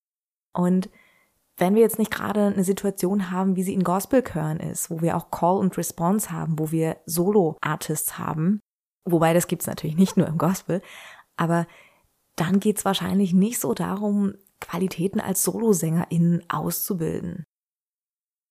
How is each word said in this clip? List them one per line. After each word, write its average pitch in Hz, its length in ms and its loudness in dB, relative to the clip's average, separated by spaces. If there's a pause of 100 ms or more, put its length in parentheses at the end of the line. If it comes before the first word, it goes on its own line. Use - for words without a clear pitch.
(540)
Und 180 360 2 (680)
wenn 185 180 2
wir 226 60 6
jetzt 220 180 4
nicht 214 120 0
gerade 202 360 0
eine 202 160 2
Situation 190 680 -2
haben, 190 240 0
wie 185 80 -2
sie 196 100 -2
in 190 100 2
Gospelchören 175 760 0
ist, - 300 -8
wo 160 120 -6
wir 170 160 0
auch - 140 -8
Call 180 260 2
und 190 200 0
Response 175 540 -2
haben, 160 280 -4
wo 156 120 -2
wir 160 340 0
Solo-Artists 165 1120 0
haben, 170 420 0 (460)
wobei 165 280 4
das 170 140 2
gibt's - 200 -4
natürlich 156 280 -6
nicht 190 220 4
nur 175 100 4
im 160 100 -4
Gospel, 175 440 -2 (540)
aber 170 320 0 (680)
dann 185 240 2
geht's 208 260 0
wahrscheinlich 185 480 0
nicht 202 260 4
so - 140 -2
darum, 202 640 -2 (240)
Qualitäten 185 600 -4
als - 240 -2
SolosängerInnen 170 1080 2
auszubilden. 165 920 -4 (1080)